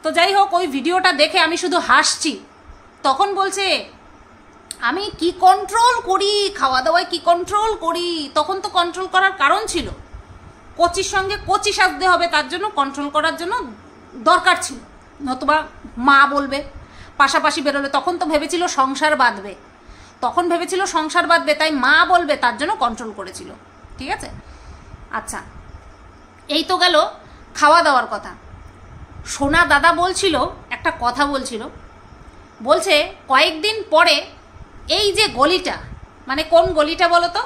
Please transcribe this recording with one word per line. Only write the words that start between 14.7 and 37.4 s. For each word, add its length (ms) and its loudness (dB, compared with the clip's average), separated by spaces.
নতুবা 380 0
মা 300 6
বলবে, 360 -2
পাশাপাশি 440 2
বেরোলে। 280 -2
তখন 280 -2
তো 80 -2
ভেবেছিল 420 0
সংসার 480 0
বাঁধবে, 400 -2
তখন 280 0
ভেবেছিল 360 -2
সংসার 420 -2
বাঁধবে, 260 2
তাই 180 0
মা 340 4
বলবে, 320 2
তার 200 0
জন্য 180 -4
কন্ট্রোল 360 -4
করেছিল, 400 -14
ঠিক 120 -10
আছে? 200 -8
আচ্ছা, 300 -10
এই 160 -2
তো 140 -2
গেল 240 4
খাওয়া 260 6
দাওয়ার 300 2
কথা। 180 -10
সোনা 400 2
দাদা 280 4
বলছিল, 460 0
একটা 300 -4
কথা 260 0
বলছিল, 380 -6
বলছে 500 2
কয়েকদিন 640 0
পরে 360 4
এই 240 0
যে 140 2
গলিটা, 500 0
মানে 160 -4
কোন 220 6
গলিটা 420 0
বলো 200 4
তো? 180 -6